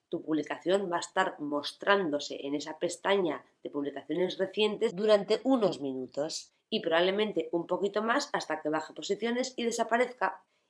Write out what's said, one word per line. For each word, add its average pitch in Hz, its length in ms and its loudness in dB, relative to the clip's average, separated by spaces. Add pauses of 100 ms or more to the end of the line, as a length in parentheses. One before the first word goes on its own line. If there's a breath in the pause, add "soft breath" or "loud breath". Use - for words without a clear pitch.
tu 175 140 -6
publicación 160 680 0
va 175 60 2
a 156 40 -4
estar 180 380 0
mostrándose 147 1040 0
en 143 120 -2
esa 151 240 -6
pestaña 175 640 0 (160 soft breath)
de - 80 -10
publicaciones 151 680 -2
recientes 208 560 0
durante 208 480 4
unos 214 360 4
minutos 139 680 -6 (220)
y 220 80 0
probablemente 180 720 2
un 170 160 -2
poquito 196 340 0
más 233 320 0
hasta 165 300 -4
que 151 60 -2
baje 156 260 -2
posiciones 233 640 -2
y 233 60 -4
desaparezca. 226 800 0 (280)